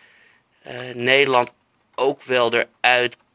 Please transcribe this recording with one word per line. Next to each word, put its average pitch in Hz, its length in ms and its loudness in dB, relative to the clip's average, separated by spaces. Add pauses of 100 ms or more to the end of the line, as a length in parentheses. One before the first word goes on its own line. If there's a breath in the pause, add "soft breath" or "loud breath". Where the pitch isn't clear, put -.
(640 soft breath)
eh, 127 180 -18 (140)
Nederland 127 600 2 (420)
ook 135 280 -2
wel 123 300 0
eruit 123 640 -2 (180)